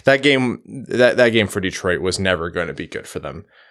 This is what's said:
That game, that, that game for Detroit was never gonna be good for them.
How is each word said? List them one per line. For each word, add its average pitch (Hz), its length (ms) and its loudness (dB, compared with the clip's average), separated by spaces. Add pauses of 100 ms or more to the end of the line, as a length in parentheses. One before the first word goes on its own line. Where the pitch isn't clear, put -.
That 135 180 4
game, 131 400 2 (280)
that, 120 280 4
that 120 120 6
game 110 180 2
for 104 140 -6
Detroit 90 400 -2
was 90 180 -2
never 90 300 -2
gonna 85 240 -6
be 82 140 -10
good - 200 -12
for - 120 -12
them. 73 260 -12 (260)